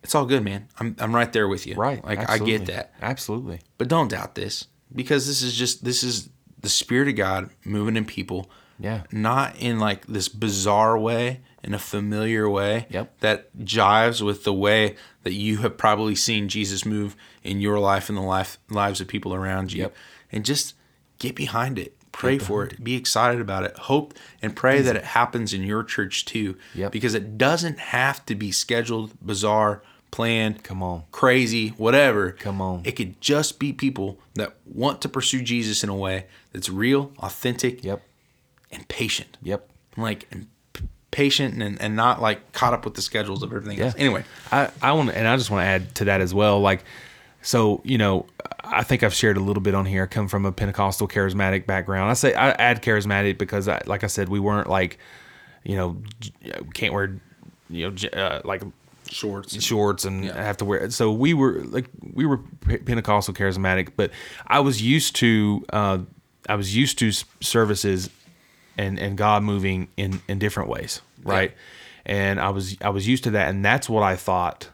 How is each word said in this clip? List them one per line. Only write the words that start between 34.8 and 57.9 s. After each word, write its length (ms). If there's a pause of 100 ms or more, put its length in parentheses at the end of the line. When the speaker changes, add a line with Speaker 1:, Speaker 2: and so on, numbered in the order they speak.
Speaker 1:
to 80
pursue 320
Jesus 420
in 60
a 60
way 320 (260)
that's 160
real, 500
authentic, 640
Speaker 2:
Yep. 180 (720)
Speaker 1:
and 160
patient. 560
Speaker 2:
Yep. 260 (280)
Speaker 1:
Like, 340
and 160 (260)
p-, 120 (260)
patient 500
and, 200
and 140
not, 260
like, 320
caught 200
up 120
with 100
the 60
schedules 420
of 100
everything 260
else. 160
Speaker 2:
Yeah. 60
Speaker 1:
Anyway. 220 (280)
Speaker 2:
I, 180 (120)
I 120
wanna, 180
and 160
I 100
just 140
wanna 140
add 300
to 100
that 160
as 120
well. 280
Like, 220 (580)
so, 420
you 140
know, 280 (380)
I 200
think 200
I've 100
shared 240
a 40
little 200
bit 140
on 100
here. 180
I 40
come 200
from 180
a 60
Pentecostal 560
charismatic 580
background. 440
I 40
say, 200
I 180
add 300
charismatic 560
because, 320
I, 160
like 180
I 40
said, 220
we 100
weren't, 300
like, 280 (640)
you 120
know, 220 (220)
j-, 120 (420)
can't 200
wear, 240 (520)
you 160
know, 60